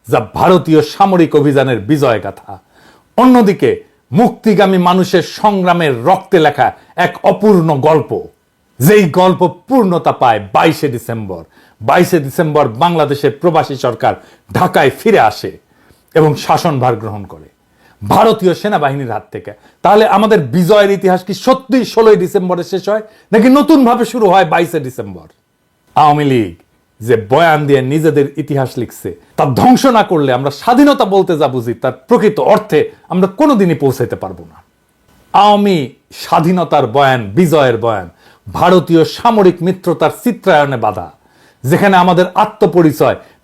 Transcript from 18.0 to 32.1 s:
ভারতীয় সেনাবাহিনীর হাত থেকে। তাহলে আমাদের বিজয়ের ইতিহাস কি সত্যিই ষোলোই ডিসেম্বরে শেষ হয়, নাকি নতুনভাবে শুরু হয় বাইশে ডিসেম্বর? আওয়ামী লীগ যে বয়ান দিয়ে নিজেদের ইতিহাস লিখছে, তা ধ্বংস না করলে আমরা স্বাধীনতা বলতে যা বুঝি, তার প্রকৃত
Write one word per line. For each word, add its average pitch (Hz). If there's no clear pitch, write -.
ভারতীয় 185
সেনাবাহিনীর 143
হাত 104
থেকে। 104
তাহলে 208
আমাদের 214
বিজয়ের 196
ইতিহাস 185
কি -
সত্যিই 262
ষোলোই 220
ডিসেম্বরে 180
শেষ 185
হয়, 214
নাকি 220
নতুনভাবে 262
শুরু 233
হয় 190
বাইশে 165
ডিসেম্বর? 98
আওয়ামী 147
লীগ 104
যে 113
বয়ান 156
দিয়ে 139
নিজেদের 151
ইতিহাস 139
লিখছে, -
তা -
ধ্বংস 247
না 208
করলে 147
আমরা 135
স্বাধীনতা 269
বলতে 185
যা 147
বুঝি, 120
তার 131
প্রকৃত 214